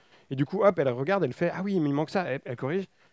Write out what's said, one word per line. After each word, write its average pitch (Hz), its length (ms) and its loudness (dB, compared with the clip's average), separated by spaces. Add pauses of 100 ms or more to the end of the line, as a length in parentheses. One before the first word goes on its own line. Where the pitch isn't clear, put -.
(300)
Et 135 60 -4
du 139 100 2
coup, 202 160 -2
hop, 190 160 6
elle 135 120 2
regarde, 156 340 0
elle 123 80 -2
fait : « 170 200 -2
Ah 170 120 -6
oui, 196 160 0
mais 147 80 2
il 143 60 2
manque 151 160 -2
ça », 190 180 0
elle, 135 160 -4
elle 127 100 -8
corrige, 160 300 -4 (280)